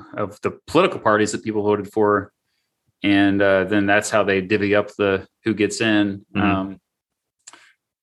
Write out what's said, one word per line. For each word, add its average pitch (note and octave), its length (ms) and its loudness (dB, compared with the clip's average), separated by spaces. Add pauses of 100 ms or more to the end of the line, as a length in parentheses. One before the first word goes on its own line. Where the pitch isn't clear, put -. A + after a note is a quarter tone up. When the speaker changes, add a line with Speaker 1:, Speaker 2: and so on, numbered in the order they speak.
(160)
Speaker 1:
of G#2 260 -8
the G2 100 -4 (160)
political F3+ 320 2
parties G#2+ 320 2
that - 120 -8
people G#2+ 200 -4
voted G#2 280 -2
for, G#2 400 0 (720)
and, G2 380 2
uh, G2 240 4
then G2+ 200 0
that's G2+ 240 0
how G#2+ 140 2
they G2 180 0
divvy G2+ 320 0
up G#2 220 2
the, G2 320 -2 (160)
who A2+ 100 0
gets G2+ 280 -2
in. G#2 440 0 (100)
Speaker 2:
Mm-hmm. G2+ 60 0
Speaker 1:
Um, G2 400 -2 (1200)